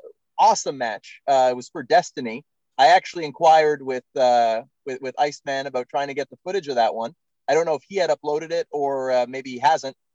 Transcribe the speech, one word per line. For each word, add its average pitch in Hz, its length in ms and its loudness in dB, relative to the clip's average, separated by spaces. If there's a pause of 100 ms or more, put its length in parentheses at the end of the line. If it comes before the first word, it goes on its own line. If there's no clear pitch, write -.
(400)
awesome 185 380 2
match. 113 500 -10
Uh, 131 240 4
it 123 40 -4
was 123 120 -14
for 147 160 -12
Destiny. 131 640 -2 (320)
I 139 100 6
actually 175 380 2
inquired 151 560 4
with, 131 240 -6 (100)
uh, 120 460 2 (240)
with, 131 160 -10
with 131 160 -10
Iceman 139 480 -4
about 131 240 -8
trying 143 180 -4
to 139 60 -10
get 139 160 -6
the - 160 -20
footage 180 240 -6
of 131 60 -4
that 113 200 0
one. 113 180 -8 (360)
I 143 60 2
don't 165 100 2
know 160 80 -2
if 143 140 -6
he 196 100 -8
had 170 120 0
uploaded 151 420 -4
it 170 200 -4
or, 139 400 -4
uh, 123 160 2
maybe 131 220 -10
he 123 100 -12
hasn't, 139 360 0 (200)